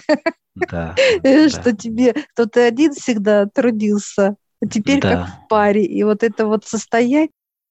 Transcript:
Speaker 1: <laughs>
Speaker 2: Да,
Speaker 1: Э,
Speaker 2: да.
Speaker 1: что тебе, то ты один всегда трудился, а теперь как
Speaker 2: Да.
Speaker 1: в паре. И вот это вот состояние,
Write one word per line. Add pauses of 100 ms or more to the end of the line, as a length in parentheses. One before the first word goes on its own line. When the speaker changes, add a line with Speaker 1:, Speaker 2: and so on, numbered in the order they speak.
Speaker 1:
<laughs> (180)
Speaker 2:
Да, (220)
Speaker 1:
Э,
Speaker 2:
да.
Speaker 1:
что
тебе, (220)
то
ты
один
всегда
трудился, (260)
а
теперь
как
Speaker 2:
Да.
Speaker 1:
в
паре.
И
вот
это
вот
состояние, (400)